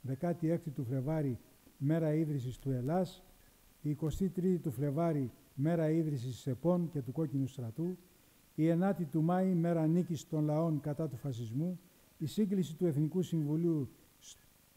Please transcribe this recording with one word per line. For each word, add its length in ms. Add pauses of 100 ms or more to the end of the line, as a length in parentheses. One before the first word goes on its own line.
δεκάτη 500
έκτη 200
του 140
Φλεβάρι, 540 (400)
μέρα 360
ίδρυσης 440
του 120
Ελλάς, 540 (580)
η 80
εικοστή 380
τρίτη 300
του 120
Φλεβάρι, 640 (220)
μέρα 360
ίδρυσης 440
της 120
επών 440
και 120
του 100
Κόκκινου 340
Στρατού, 500 (580)
η 140
ενάτη 360
του 180
Μάη, 320
μέρα 320
νίκης 420
των 160
λαών 360
κατά 280
του 80
φασισμού, 640 (380)
η 80
σύγκληση 500
του 100
Εθνικού 360
Συμβουλίου 680 (300)
σ-, 180 (400)